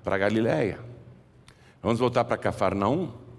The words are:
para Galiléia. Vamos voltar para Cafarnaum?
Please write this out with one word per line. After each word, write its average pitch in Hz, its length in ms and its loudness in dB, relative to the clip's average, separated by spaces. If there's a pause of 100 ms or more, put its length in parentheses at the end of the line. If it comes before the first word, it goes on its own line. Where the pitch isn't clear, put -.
para 98 140 0
Galiléia. 110 640 0 (1000)
Vamos 113 160 2
voltar 120 280 2
para 113 120 -2
Cafarnaum? 101 760 0 (280)